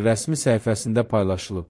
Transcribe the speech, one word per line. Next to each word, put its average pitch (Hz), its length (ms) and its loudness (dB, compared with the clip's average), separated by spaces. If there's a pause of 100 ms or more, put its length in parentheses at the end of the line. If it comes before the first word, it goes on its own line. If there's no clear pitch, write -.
rəsmi 113 400 0
səhifəsində 113 560 0
paylaşılıb. 95 680 -2